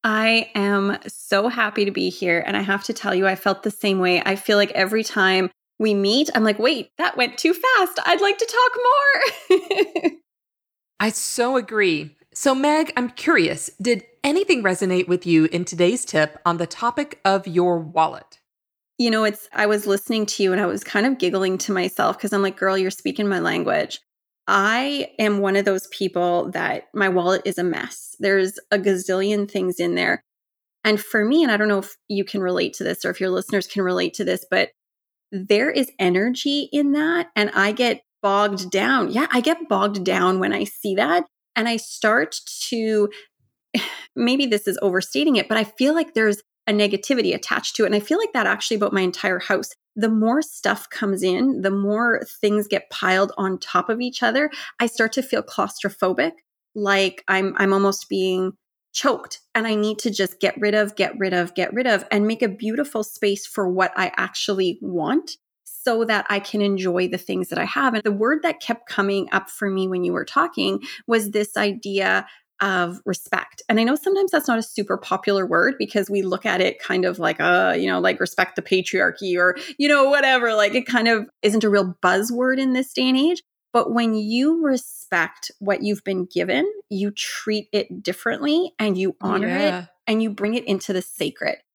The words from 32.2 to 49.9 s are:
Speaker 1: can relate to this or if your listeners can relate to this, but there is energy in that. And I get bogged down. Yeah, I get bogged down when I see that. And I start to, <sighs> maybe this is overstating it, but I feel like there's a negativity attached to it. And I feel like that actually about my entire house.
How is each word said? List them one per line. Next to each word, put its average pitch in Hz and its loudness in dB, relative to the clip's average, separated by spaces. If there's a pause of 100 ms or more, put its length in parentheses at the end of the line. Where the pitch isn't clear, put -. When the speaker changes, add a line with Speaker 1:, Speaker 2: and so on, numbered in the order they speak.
Speaker 1:
can 196 -4
relate 180 0
to - -8
this 170 -4
or 175 -2
if 180 -6
your 185 -2
listeners 185 -2
can - -4
relate 180 0
to 175 -4
this, 180 -2
but 190 0 (640)
there 202 2
is 262 0
energy 247 0
in 285 2
that. 330 0
And 208 2
I 202 4
get 233 0 (200)
bogged 196 0
down. 226 2
Yeah, 254 0
I 247 2
get 330 0
bogged 202 0
down 185 2
when 202 0
I 202 -2
see 202 -6
that. 311 2 (300)
And 233 0
I 233 0
start 226 0 (300)
to, 220 2 (640)
<sighs> - -6
maybe 254 2
this 208 0
is 190 -2
overstating 226 2
it, - 0
but 220 2
I 220 2
feel 262 0
like 320 -2
there's 214 0 (240)
a 220 0
negativity 208 0
attached - -4
to 226 2
it. 196 2
And 208 2
I 208 2
feel 302 0
like 440 -2
that 220 0
actually 214 -2
about 202 0
my 190 2
entire 180 -2
house. 202 -2 (260)